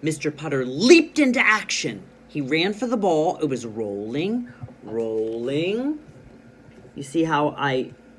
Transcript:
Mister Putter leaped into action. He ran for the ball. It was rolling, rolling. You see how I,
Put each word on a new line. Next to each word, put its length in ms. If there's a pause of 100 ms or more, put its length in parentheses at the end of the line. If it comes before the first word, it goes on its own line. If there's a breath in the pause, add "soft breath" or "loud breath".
Mister 300
Putter 340
leaped 540
into 200
action. 640 (240)
He 140
ran 320
for 140
the 100
ball. 400
It 80
was 200
rolling, 840 (340 loud breath)
rolling. 1160 (960)
You 80
see 200
how 340
I, 340 (280)